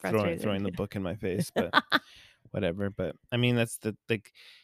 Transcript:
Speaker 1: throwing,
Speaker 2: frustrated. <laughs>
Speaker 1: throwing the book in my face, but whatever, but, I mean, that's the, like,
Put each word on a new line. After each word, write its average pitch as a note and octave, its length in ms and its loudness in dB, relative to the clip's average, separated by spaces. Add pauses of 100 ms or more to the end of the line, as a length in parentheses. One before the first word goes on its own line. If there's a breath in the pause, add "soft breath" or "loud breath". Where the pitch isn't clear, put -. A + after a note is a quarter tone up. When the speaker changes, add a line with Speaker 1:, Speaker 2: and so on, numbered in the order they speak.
Speaker 1:
throwing, F3+ 340 2
Speaker 2:
frustrated. G#2 140 0
<laughs> G2 60 0
Speaker 1:
throwing G2 40 -2
the G2 60 -2
book F#2+ 260 -6
in G2+ 60 -4
my F#2 140 -4
face, G#2 360 -2
but - 220 -2 (800 loud breath)
whatever, G2+ 400 0
but, F#2 240 -4 (160)
I B2 60 0
mean, B2 180 4
that's A#2 240 0
the, G#2+ 180 -4 (120)
like, G#2+ 240 -2 (300 loud breath)